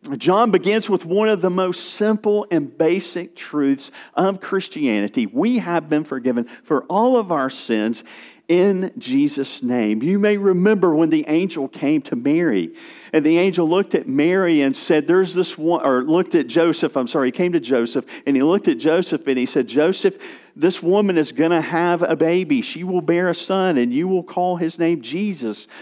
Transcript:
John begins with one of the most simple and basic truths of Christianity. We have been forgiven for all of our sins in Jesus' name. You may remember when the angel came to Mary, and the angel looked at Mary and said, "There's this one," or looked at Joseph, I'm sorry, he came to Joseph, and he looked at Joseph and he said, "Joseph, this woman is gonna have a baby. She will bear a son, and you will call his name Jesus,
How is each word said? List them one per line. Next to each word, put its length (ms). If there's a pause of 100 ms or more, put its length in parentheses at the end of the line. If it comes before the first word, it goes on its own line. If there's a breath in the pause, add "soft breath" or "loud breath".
(180)
John 320
begins 400
with 160
one 240
of 120
the 100
most 420
simple 560
and 260
basic 600
truths 560 (240 loud breath)
of 260
Christianity. 880
We 320
have 300
been 160
forgiven 400 (180 loud breath)
for 220
all 300
of 160
our 200
sins 520 (440 loud breath)
in 520
Jesus' 640
name. 400
You 160
may 180
remember 560
when 160
the 180
angel 400
came 360
to 120
Mary, 600 (360 loud breath)
and 140
the 140
angel 280
looked 280
at 120
Mary 540
and 140
said, 320
"There's 260
this 240
one," 260
or 200
looked 320
at 100
Joseph, 500
I'm 120
sorry, 220
he 20
came 220
to 60
Joseph, 460 (220 loud breath)
and 80
he 80
looked 240
at 100
Joseph 480
and 140
he 80
said, 200
"Joseph, 520 (360 loud breath)
this 280
woman 340
is 140
gonna 280
have 440
a 120
baby. 460
She 220
will 180
bear 280
a 40
son, 460
and 120
you 160
will 140
call 360
his 200
name 240
Jesus, 640 (140 loud breath)